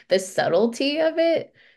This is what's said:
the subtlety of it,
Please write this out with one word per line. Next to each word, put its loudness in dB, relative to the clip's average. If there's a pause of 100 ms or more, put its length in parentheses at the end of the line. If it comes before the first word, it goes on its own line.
the 4
subtlety 0
of 0
it, 0 (220)